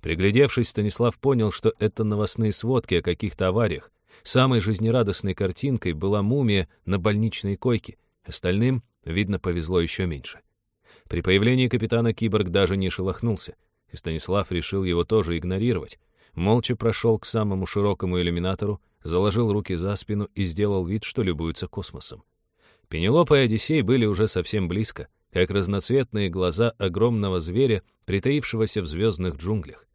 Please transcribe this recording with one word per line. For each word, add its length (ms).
Приглядевшись, 680
Станислав 500
понял, 320
что 300
это 240
новостные 480
сводки 420
о 80
каких-то 460
авариях. 420
Самой 380
жизнерадостной 760
картинкой 580
была 300
мумия 460
на 140
больничной 560
койке. 420
Остальным, 600
видно, 340
повезло 420
ещё 260
меньше. 340
При 120
появлении 480
капитана 440
киборг 360
даже 280
не 140
шелохнулся, 680
и 60
Станислав 560
решил 320
его 200
тоже 320
игнорировать. 600
Молча 420
прошёл 420
к 80
самому 400
широкому 540
иллюминатору, 600
заложил 500
руки 220
за 220
спину 380
и 100
сделал 420
вид, 180
что 180
любуется 460
космосом. 560
Пенелопа 520
и 40
Одиссей 380
были 240
уже 220
совсем 400
близко, 400
как 180
разноцветные 800
глаза 500
огромного 640
зверя, 420
притаившегося 800
в 40
звёздных 500
джунглях. 580